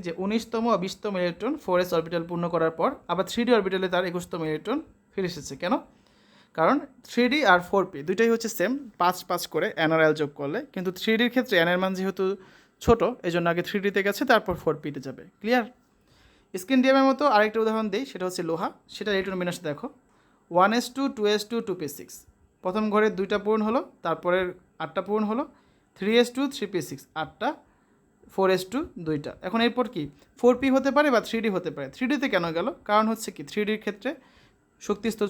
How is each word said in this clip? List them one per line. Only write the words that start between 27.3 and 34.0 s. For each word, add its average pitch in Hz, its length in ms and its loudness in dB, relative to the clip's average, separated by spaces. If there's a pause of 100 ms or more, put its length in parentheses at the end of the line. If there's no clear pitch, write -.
ফোর 190 220 4
এস 180 60 -4 (100)
টু, 247 60 -4 (280)
দুইটা। 151 260 -4 (140)
এখন 208 200 -2
এরপর 240 280 0
কি? 160 80 -4 (380)
ফোর 240 200 8
পি 269 160 2
হতে 269 200 2
পারে 302 180 4
বা 220 120 4
থ্রি 226 180 -4
ডি 226 120 2
হতে 185 180 -4
পারে। 143 200 -10
থ্রি - 160 -4
ডিতে 277 240 0
কেন 175 100 2 (120)
গেল? 170 100 -2 (220)
কারণ 214 220 4
হচ্ছে 220 260 -6
কি? 156 140 -14
থ্রি 208 180 -2
ডির 214 160 -2
ক্ষেত্রে 208 260 -6 (760)